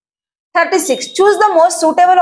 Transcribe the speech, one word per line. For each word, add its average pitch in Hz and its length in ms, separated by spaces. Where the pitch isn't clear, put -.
Thirty-six, 339 520
choose 392 200
the 415 160
most 339 260
suitable 359 420